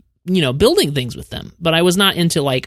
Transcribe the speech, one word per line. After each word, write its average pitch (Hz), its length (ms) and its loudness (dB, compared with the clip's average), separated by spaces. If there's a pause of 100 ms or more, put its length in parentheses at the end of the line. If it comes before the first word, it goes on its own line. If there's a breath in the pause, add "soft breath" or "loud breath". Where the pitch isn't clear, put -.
(260)
you 185 160 0
know, 135 120 0
building 202 420 2
things 123 200 -4
with - 140 -14
them. - 300 -14
But 165 160 0
I 170 80 2
was 180 120 2
not 196 200 2
into, 170 260 0
like, 131 260 -2